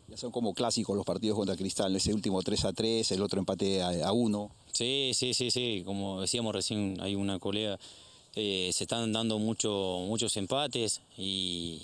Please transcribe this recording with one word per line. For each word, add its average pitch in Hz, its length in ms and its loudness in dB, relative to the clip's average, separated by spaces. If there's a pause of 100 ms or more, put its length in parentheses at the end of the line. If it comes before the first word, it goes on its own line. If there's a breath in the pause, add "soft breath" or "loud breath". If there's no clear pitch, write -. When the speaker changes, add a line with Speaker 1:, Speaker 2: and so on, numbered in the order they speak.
Speaker 1:
Ya 110 100 -14
son 123 120 -6
como 113 220 0
clásicos 113 420 0
los 98 120 0
partidos 101 320 0
contra 98 180 0
Cristal, 95 400 0
ese 104 160 2
último 95 300 2
tres 104 240 2
a 95 80 0
tres, 113 380 2
el 95 100 2
otro 98 160 2
empate 95 420 2
a, 87 260 2
a 98 60 2
uno. 107 380 2 (220)
Speaker 2:
Sí, 131 420 0
sí, 127 180 2
sí, 123 180 2
sí, 113 360 0
como 98 340 -2
decíamos 110 340 0
recién, 98 460 0
hay 95 140 -2
una 98 240 0
colega, 101 400 -2 (560 loud breath)
eh, 98 400 0
se 95 100 -2
están 117 280 0
dando 110 260 0
mucho, 101 680 0
muchos 110 300 0
empates 120 640 0 (160)
y, 90 680 -4